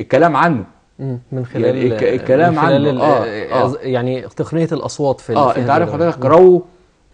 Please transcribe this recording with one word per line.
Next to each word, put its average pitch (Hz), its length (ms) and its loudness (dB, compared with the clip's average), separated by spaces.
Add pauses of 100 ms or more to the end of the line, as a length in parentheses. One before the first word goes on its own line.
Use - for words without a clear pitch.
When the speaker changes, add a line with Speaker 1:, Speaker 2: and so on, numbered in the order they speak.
Speaker 1:
الكلام 147 360 2
عنه. 143 280 0 (340)
Speaker 2:
مم. 135 200 -8 (140)
من 127 140 -6
خلال، 113 180 -4
Speaker 1:
يعني 127 220 0
الك-، 113 160 -2
الكلام 131 500 0
Speaker 2:
من 156 80 -2
خلال 147 280 2
Speaker 1:
عنه. - 20 0
Speaker 2:
ال-، 127 100 -4
Speaker 1:
آه، 113 640 -2
آه. 123 80 -2 (100)
Speaker 2:
يعني 127 380 -4
تقنية 160 520 -6
الأصوات 143 480 -4
في - 100 -12
ال-، 113 60 0
Speaker 1:
آه، 139 160 2
Speaker 2:
في - 60 -2
Speaker 1:
انت 123 60 -2
Speaker 2:
هذا 131 80 0
Speaker 1:
عارف 160 220 0
Speaker 2:
الوقت. 147 80 -2
Speaker 1:
حضرتك 170 240 -2
Speaker 2:
مم. 156 60 4
Speaker 1:
رو 180 300 6 (520)